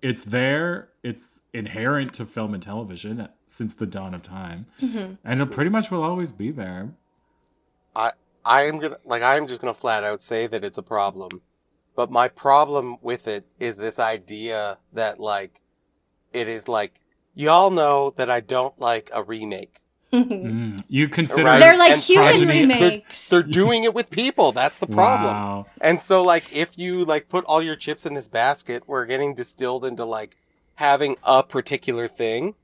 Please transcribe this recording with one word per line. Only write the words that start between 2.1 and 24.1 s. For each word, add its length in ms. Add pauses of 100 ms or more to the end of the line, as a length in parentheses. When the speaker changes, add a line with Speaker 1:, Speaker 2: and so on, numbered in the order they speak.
Speaker 1:
to 100
film 280
and 100
television 640 (180)
since 280
the 120
dawn 280
of 80
time. 440 (160)
Speaker 2:
Mm-hmm. 420
Speaker 1:
And 180
it 100
pretty 180
much 220
will 120
always 280
be 200
there. 400 (1040)
Speaker 3:
I, 160 (320)
I 200
am 160
gonna, 260
like, 160
I 160
am 100
just 140
gonna 120
flat 300
out 180
say 260
that 160
it's 140
a 60
problem. 580 (540)
But 160
my 160
problem 760
with 260
it 180 (140)
is 180
this 220
idea 800 (140)
that, 260
like, 420 (720)
it 140
is 200
like, 320 (360)
y'all 340
know 480
that 140
I 80
don't 400
like 340
a 100
remake. 560 (320)
Speaker 2:
Mm-hmm. 680
Speaker 1:
Mm. 100
You 220
consider 360
Speaker 3:
Right? 140
Speaker 2:
They're 180
like 160
Speaker 3:
And 80
Speaker 2:
human 260
Speaker 1:
progeny 380
Speaker 3:
they're, 140
Speaker 2:
remakes. 500
Speaker 3:
they're 140
doing 400
it 120
with 160